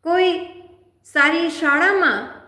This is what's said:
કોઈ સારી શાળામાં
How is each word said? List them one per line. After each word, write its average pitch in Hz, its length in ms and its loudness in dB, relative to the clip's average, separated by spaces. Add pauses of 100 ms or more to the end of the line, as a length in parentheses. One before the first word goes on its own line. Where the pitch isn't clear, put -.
કોઈ 359 380 0 (640)
સારી 311 460 0
શાળામાં 311 960 0